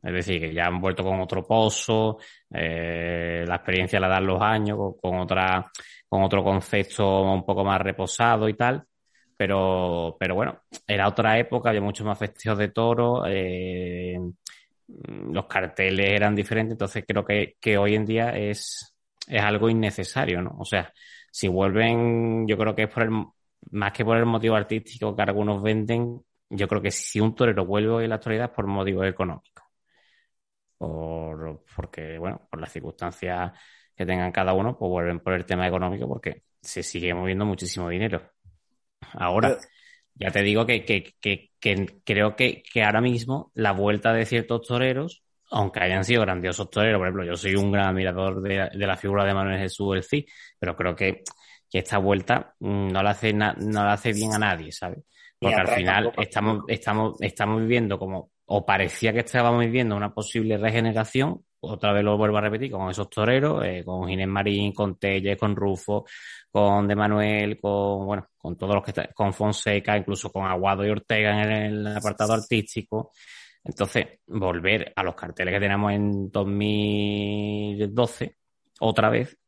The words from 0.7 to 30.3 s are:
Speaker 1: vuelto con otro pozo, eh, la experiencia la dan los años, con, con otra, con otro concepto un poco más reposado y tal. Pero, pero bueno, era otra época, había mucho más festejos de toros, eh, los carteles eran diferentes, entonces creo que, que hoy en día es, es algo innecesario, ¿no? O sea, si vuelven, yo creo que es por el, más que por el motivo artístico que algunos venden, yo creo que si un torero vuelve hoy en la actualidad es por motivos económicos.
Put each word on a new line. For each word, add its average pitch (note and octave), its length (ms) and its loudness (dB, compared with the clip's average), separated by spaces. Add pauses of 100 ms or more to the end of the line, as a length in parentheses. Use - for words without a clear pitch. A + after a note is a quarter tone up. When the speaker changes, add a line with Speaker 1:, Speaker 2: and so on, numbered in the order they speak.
Speaker 1:
vuelto F#2+ 240 0
con F#2+ 160 0
otro F#2 260 -4
pozo, A2 720 2 (320)
eh, E2+ 960 -4
la F2 100 0
experiencia F#2 440 2
la F#2 80 2
dan F#2+ 180 4
los F#2 140 2
años, G#2 380 2
con, G2 160 -4
con F#2 260 -2
otra, F#2 500 0 (380)
con G2 140 2
otro F#2+ 200 2
concepto F#2+ 880 2
un F#2+ 140 0
poco F#2+ 180 0
más G2 200 2
reposado G#2+ 680 2
y G#2 60 -2
tal. B2+ 280 0 (540)
Pero, F#2 800 0
pero F#2 160 -2
bueno, - 280 -2 (240)
era G2+ 220 2
otra A2 300 4
época, A#2+ 300 0
había G#2+ 140 2
mucho G2+ 240 -4
más G2+ 120 -2
festejos G#2+ 400 -2
de G#2 100 2
toros, A#2 600 2
eh, F2+ 880 -4 (1120)
los F#2 160 -4
carteles F#2+ 640 0
eran G#2 220 4
diferentes, A2 380 0
entonces G#2+ 340 -6
creo G#2 160 0
que, G#2 380 0
que G#2+ 160 2
hoy G#2 180 4
en G#2+ 120 0
día A2+ 240 0
es, - 680 -6 (300)
es G#2 160 0
algo G#2+ 260 4
innecesario, G2+ 720 0
¿no? - 180 -6
O - 60 -8
sea, F2+ 260 -2 (400)
si - 160 -4
vuelven, A2+ 1000 2
yo G#2 80 2
creo A2 180 0
que A2 100 0
es G#2+ 40 -4
por A#2 140 -2
el, A2+ 80 0 (640)
más G2+ 200 -2
que - 100 -4
por A2+ 140 4
el A#2 80 4
motivo A2+ 320 2
artístico G#2+ 580 -2
que G2+ 80 0
algunos G2+ 400 0
venden, A#2 600 0 (260)
yo G2+ 180 -2
creo G2+ 140 0
que F#2+ 100 -2
si - 300 -4
un A2+ 140 4
torero G2+ 320 2
vuelve G#2 240 0
hoy A2+ 140 0
en A2+ 60 -2
la A2 60 -2
actualidad A2+ 300 -2
es - 100 -8
por G#2 100 -2
motivos G2 400 0
económicos. - 580 -4 (1120)